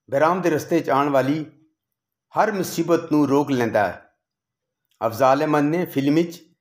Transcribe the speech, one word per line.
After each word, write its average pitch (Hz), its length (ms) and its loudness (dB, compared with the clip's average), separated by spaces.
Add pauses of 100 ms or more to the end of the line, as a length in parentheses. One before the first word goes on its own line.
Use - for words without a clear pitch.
ਬਹਿਰਾਮ 160 320 2
ਦੇ 170 80 0
ਰਸਤੇ 156 300 0
'ਚ 139 100 -6
ਆਉਣ 139 200 2
ਵਾਲੀ 143 360 0 (880)
ਹਰ 208 180 0
ਮੁਸੀਬਤ 165 600 -2
ਨੂੰ 151 160 2
ਰੋਕ 139 240 0
ਲੈਂਦਾ 110 360 0
ਹੈ। 87 140 -8 (1000)
ਅਫਜ਼ਾਲ 127 380 2
ਅਹਿਮਦ 147 260 0
ਨੇ 165 200 -2
ਫਿਲਮ 143 300 0
ਵਿੱਚ 175 260 -2 (200)